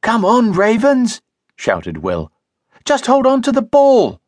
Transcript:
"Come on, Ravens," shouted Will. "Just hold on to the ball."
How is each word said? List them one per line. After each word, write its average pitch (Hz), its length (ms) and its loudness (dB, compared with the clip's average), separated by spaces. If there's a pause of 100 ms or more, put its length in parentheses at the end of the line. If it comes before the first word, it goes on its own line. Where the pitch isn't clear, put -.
"Come 220 180 0
on, 220 280 2
Ravens," 220 720 0 (320)
shouted 85 480 -6
Will. 87 280 -6 (540)
"Just 285 220 -2
hold 262 180 2
on 262 160 2
to 277 100 -2
the 247 120 -2
ball." 254 640 2